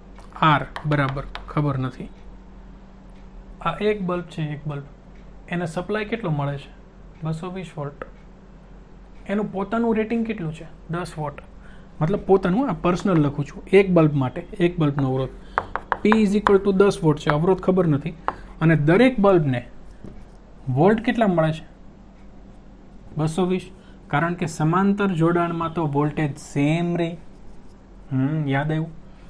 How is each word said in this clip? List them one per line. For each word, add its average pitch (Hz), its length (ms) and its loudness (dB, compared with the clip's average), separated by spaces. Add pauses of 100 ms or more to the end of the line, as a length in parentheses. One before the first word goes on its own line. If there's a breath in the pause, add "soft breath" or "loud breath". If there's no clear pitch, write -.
(400)
આર 147 260 4 (200)
બરાબર 139 380 0 (240)
ખબર 143 300 -2
નથી. 131 300 -6 (1500)
આ 165 200 -4
એક 208 220 0
બલ્બ 180 220 -4
છે, - 180 -8
એક 147 260 -6
બલ્બ, 143 160 -8 (640)
એને 175 180 -4
સપ્લાય 202 380 -6
કેટલો 208 260 -6
મળે 143 280 -2
છે? - 100 -16 (540)
બસો 160 280 -6
વીસ 185 260 -12
વોલ્ટ. 143 280 -10 (1200)
એનું 196 260 -4
પોતાનું 220 440 -2
રેટિંગ 220 300 -2
કેટલું 180 260 -6
છે? 160 140 -16 (240)
દસ 165 280 -8
વોટ. 147 220 -8 (600 loud breath)
મતલબ 180 200 2
પોતાનું, 190 480 4
આ 202 40 -2
પર્સનલ 175 480 2
લખું 143 240 0
છું, - 180 -14 (100)
એક 190 220 6
બલ્બ 156 200 6
માટે, 139 320 -2 (120)
એક 175 200 2
બલ્બનો 143 300 2
અવરોધ 131 220 -2 (760 loud breath)
P 208 60 6
is 214 240 4
equal 208 240 6
to 196 140 2
દસ 190 300 4
વોટ 151 160 4
છે, - 120 -2
અવરોધ 180 300 2
ખબર 185 260 2
નથી, 139 280 0 (460 loud breath)
અને 160 160 6
દરેક 202 440 4
બલ્બને 151 440 4 (1040)
વોલ્ટ 185 360 4
કેટલા 226 220 2
મળે 160 260 2
છે? - 100 -12 (1600)
બસો 160 280 0
વીસ. 180 240 -2 (360 loud breath)
કારણ 165 280 -2
કે 175 120 -4
સમાંતર 196 600 2
જોડાણમાં 170 680 0
તો 170 120 -2
વોલ્ટેજ 147 500 -2
same 165 600 0
રહે. 170 200 -2 (960)
હમ, 143 340 0
યાદ 139 240 0
આવ્યું? 160 200 -4 (400 loud breath)